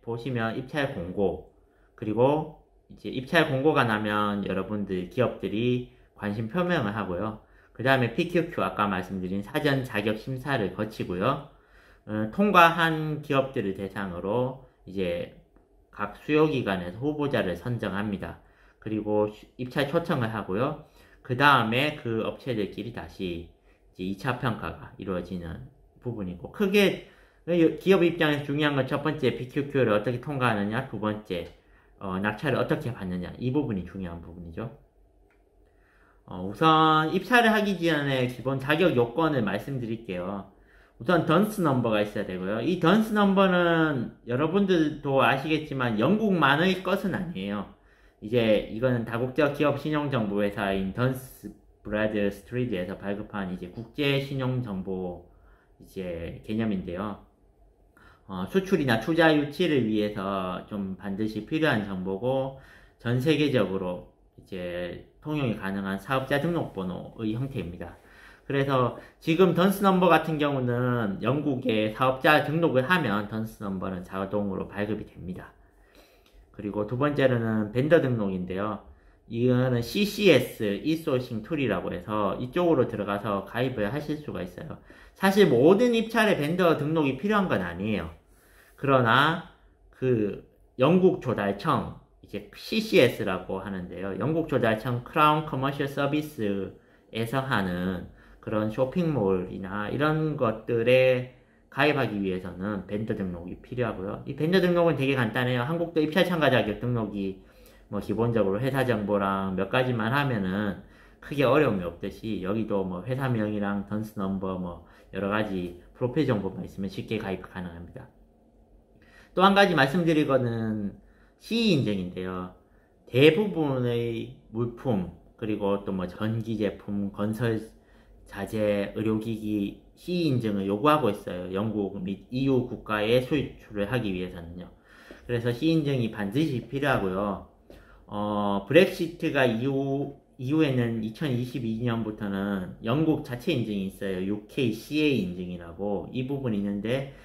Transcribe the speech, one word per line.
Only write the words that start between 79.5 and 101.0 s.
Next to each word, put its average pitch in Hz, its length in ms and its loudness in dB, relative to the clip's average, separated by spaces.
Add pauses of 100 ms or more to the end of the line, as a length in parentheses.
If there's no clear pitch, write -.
씨씨에스, 160 1040 4
이소싱 131 580 -2
툴이라고 104 500 -2
해서 104 440 -2
이쪽으로 135 520 2
들어가서 101 580 -2
가입을 120 480 -2
하실 151 240 -6
수가 95 240 -8
있어요. - 360 -12 (360)
사실 190 340 6
모든 190 460 6
입찰에 226 420 2
벤더 165 400 2
등록이 147 400 0
필요한 202 320 0
건 110 140 0
아니에요. 87 480 -4 (640)
그러나 135 760 4 (400)
그 110 560 0 (320)
영국 175 440 4
조달청, 101 800 -2 (300)
이제 - 220 -10
씨씨에스라고 117 1080 2
하는데요. 92 580 -6
영국 151 300 0
조달청 120 560 0
크라운 151 400 4
커머셜 143 420 -2
서비스에서 120 1500 -4
하는 92 680 -2 (320)
그런 107 300 -2
쇼핑몰이나 104 1200 -2
이런 151 480 0
것들에 123 1000 2 (300)